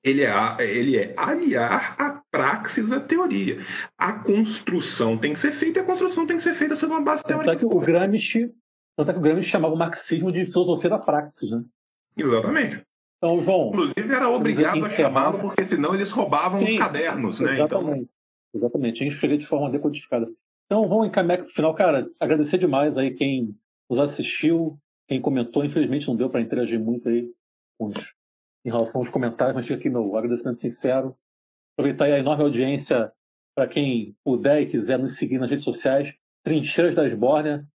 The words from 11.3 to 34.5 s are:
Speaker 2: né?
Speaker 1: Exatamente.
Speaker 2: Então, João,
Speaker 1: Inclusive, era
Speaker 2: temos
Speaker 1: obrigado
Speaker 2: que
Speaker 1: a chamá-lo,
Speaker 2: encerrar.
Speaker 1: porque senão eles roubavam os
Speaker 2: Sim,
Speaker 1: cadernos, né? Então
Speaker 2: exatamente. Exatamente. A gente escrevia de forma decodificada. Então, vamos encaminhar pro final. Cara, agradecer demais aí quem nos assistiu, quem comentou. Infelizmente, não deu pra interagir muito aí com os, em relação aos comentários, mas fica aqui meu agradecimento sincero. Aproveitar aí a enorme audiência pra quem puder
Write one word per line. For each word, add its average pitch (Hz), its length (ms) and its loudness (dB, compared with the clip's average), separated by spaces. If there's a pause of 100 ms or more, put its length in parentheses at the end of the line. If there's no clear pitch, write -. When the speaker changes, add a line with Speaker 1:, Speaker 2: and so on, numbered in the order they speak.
Speaker 2:
né? 117 120 -4 (540)
Speaker 1:
Exatamente. 160 640 0 (360)
Speaker 2:
Então, 170 220 2
João, 165 300 2
Speaker 1:
Inclusive, 202 440 -2
era 254 120 2
Speaker 2:
temos 240 100 2
Speaker 1:
obrigado 156 460 2
Speaker 2:
que - 40 -2
Speaker 1:
a - 40 -6
chamá-lo, 135 480 2
Speaker 2:
encerrar. 190 100 -4
Speaker 1:
porque 185 180 0
senão 165 300 0
eles 196 160 -2
roubavam 175 500 0
os 214 80 2
Speaker 2:
Sim, 220 80 2
Speaker 1:
cadernos, 147 600 -2
né? 131 140 0
Então 143 120 2 (140)
Speaker 2:
exatamente. 143 300 -4 (440)
Exatamente. 117 480 -2
A - 40 -2
gente 143 80 -4
escrevia 147 240 0
de 147 100 -4
forma 143 240 -2
decodificada. 139 580 -4 (360)
Então, 214 240 2
vamos 214 180 2
encaminhar 180 300 0
pro 180 120 -12
final. 156 240 0
Cara, 156 360 2 (100)
agradecer 151 380 2
demais 143 400 2
aí 135 140 0
quem 131 440 -2 (340)
nos 123 100 0
assistiu, 156 800 0 (300)
quem 131 140 -2
comentou. 135 420 0
Infelizmente, 143 440 0
não 123 80 0
deu 127 140 0
pra 123 120 0
interagir 113 380 -2
muito 120 280 -2
aí 120 240 0 (480)
com 110 80 -4
os, - 260 -10 (520)
em 117 40 -4
relação 117 320 -2
aos 120 80 -6
comentários, 127 460 -2
mas 120 120 -4
fica 135 120 -4
aqui 139 100 -2
meu 110 260 -2
agradecimento 120 420 -2
sincero. 131 580 -2 (600)
Aproveitar 143 300 2
aí 147 80 4
a 143 60 4
enorme 143 240 0
audiência 131 680 0 (440)
pra 131 120 2
quem 127 560 -2
puder 139 380 4